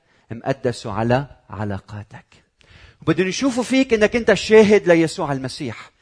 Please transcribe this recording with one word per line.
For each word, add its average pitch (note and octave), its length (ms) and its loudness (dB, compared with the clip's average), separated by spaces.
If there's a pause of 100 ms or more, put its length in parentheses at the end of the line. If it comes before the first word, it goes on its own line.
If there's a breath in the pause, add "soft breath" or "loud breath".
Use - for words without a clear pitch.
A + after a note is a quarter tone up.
(320)
مقدسه A#2+ 600 -6
على A#2+ 360 -2 (220)
علاقاتك. G#2 920 -12 (580 soft breath)
وبدهم D#3+ 260 0
يشوفوا A#3+ 360 -2
فيك C4 300 0
إنك G#3 220 2
أنت A#3 140 -2
الشاهد G#3 580 4
ليسوع E3 440 2
المسيح. C3 600 -10 (100)